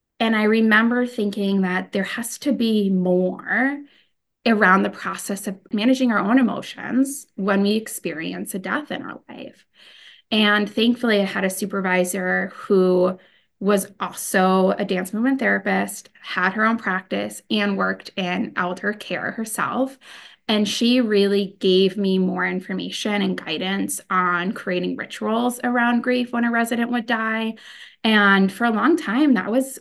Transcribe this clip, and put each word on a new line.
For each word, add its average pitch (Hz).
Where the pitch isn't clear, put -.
And 226
I 214
remember 226
thinking 202
that 185
there 190
has -
to 285
be 208
more 185
around 202
the 202
process 196
of 190
managing 254
our 208
own 202
emotions -
when 196
we 208
experience 180
a -
death 190
in -
our -
life. -
And 208
thankfully, 226
I 196
had 196
a 185
supervisor 185
who 185
was 202
also 185
a 202
dance 185
movement 262
therapist, 196
had 185
her 214
own 226
practice, 202
and 202
worked 190
in 180
elder 185
care -
herself. 220
And 208
she 247
really 202
gave 190
me 190
more 180
information 185
and 185
guidance 190
on 180
creating 180
rituals 226
around 240
grief 247
when 233
a 233
resident 233
would 240
die. 220
And 196
for -
a 233
long 220
time, 262
that 190
was 262